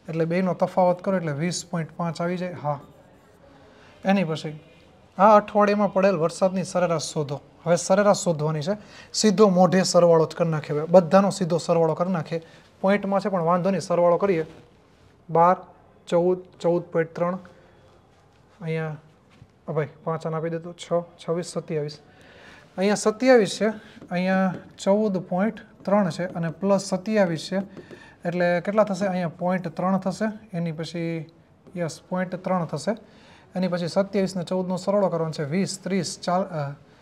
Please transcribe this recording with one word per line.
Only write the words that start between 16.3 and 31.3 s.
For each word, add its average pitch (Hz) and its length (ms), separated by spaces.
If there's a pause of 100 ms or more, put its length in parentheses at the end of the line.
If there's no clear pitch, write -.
ચૌદ 170 200
પોઇન્ટ 165 320
ત્રણ. 175 240 (1200)
અહીંયા, 160 340 (720)
અ 175 40
ભાઈ, 151 160 (160)
પાંચ 160 220
આને 160 120
આપી 160 120
દેતો, 165 240
છ, - 200
છવ્વીસ, 170 520
સત્યાવીસ. 151 540 (800)
અહીંયા 196 180
સત્યાવીસ 214 680
છે, 202 60 (440)
અહીંયા 185 420 (240)
ચૌદ 202 400
પોઇન્ટ 196 400 (260)
ત્રણ 190 260
છે 175 160
અને 170 240
પ્લસ 196 320
સત્યાવીસ 190 680
છે. 185 60 (680)
એટલે 175 360
કેટલા 208 220
થશે? 196 220
અહીંયા 180 220
પોઇન્ટ 180 400
ત્રણ 180 300
થશે. 196 600
એની 170 140
પછી, 165 580 (460)